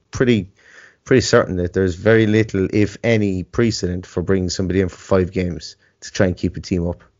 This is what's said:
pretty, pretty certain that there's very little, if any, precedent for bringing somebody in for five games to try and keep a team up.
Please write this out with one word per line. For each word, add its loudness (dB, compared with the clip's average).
pretty, 0
pretty 4
certain 2
that -2
there's 2
very 4
little, 0
if 0
any, 0
precedent -2
for -6
bringing 0
somebody -2
in 0
for -10
five 0
games -8
to -18
try 0
and -2
keep -6
a -8
team -4
up. -10